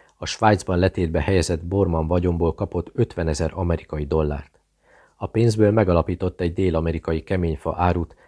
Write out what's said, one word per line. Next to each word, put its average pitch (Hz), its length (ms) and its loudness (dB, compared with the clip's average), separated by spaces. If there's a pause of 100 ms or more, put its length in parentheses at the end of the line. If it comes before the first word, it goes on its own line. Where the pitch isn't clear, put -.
(180)
a - 80 -12
Svájcban 98 520 2
letétbe 87 440 0
helyezett 87 420 0
Bormann 87 440 0
vagyonból 85 460 0
kapott - 400 -6
ötvenezer 82 600 -2
amerikai 82 520 -4
dollárt. 73 520 -2 (640)
A 101 80 -8
pénzből 107 440 2
megalapított 90 680 0
egy 87 120 -2
dél-amerikai 82 720 0
keményfa 82 540 -4
árut 87 380 0 (120)